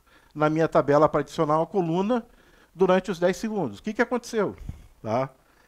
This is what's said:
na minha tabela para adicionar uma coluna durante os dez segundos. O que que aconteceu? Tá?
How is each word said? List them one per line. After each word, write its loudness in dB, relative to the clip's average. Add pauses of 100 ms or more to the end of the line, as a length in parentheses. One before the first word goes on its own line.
(320)
na 0
minha 2
tabela 4
para -2
adicionar 0
uma 0
coluna -2 (480)
durante 2
os -8
dez 0
segundos. -6
O -20
que -6
que 0
aconteceu? -4 (460)
Tá? -2 (380)